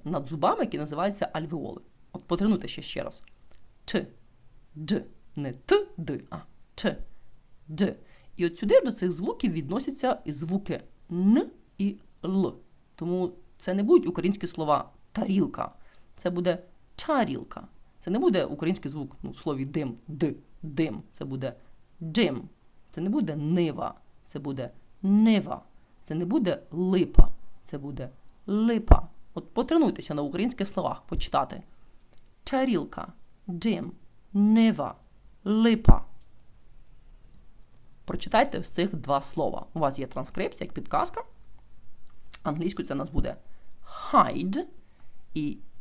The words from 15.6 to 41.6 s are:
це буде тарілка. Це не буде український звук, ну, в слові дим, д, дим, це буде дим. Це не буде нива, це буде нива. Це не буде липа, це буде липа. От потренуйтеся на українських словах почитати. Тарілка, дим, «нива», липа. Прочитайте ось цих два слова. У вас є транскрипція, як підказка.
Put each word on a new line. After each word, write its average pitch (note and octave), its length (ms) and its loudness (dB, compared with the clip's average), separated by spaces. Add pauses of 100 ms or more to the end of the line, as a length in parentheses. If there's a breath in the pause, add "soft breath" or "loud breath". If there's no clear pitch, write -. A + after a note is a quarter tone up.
це F3 140 -4
буде F3 320 -2 (340)
тарілка. - 720 -2 (320)
Це E3+ 100 -6
не G#3 80 0
буде G3 260 4
український D#3+ 460 -4
звук, C#3 320 -10
ну, C3 80 -8
в - 80 -14
слові C3+ 260 -4
дим, C3+ 320 -6 (120)
д, D3+ 260 -2 (280)
дим, D#3 480 -4
це - 140 -12
буде C3 300 -8 (460 soft breath)
дим. D#3+ 480 0 (400)
Це - 120 -10
не F#3 100 -2
буде F#3 260 -2
нива, D#3+ 580 -2 (320)
це - 120 -12
буде C#3 320 -8 (320)
нива. G3+ 600 4 (420)
Це D3+ 100 -8
не E3+ 100 -2
буде G3 460 0
липа, F#3 580 8 (360)
це D3 140 -10
буде C3+ 320 -10 (360)
липа. A3 640 6 (260)
От - 200 -12
потренуйтеся B3+ 600 0
на D3 80 -4
українських G3 460 -2
словах C#3+ 340 -4
почитати. - 600 -2 (840)
Тарілка, B3+ 680 -2 (340)
дим, F3 460 -2 (400)
«нива», G#3+ 640 4 (500)
липа. A3+ 600 8 (2000)
Прочитайте - 540 0
ось E3 100 -8
цих - 280 -2
два C#3 240 0
слова. - 540 -4
У E3 40 -4
вас C#3 200 0
є C3+ 80 -6
транскрипція, - 600 -6
як - 80 -8
підказка. - 500 -2 (1200)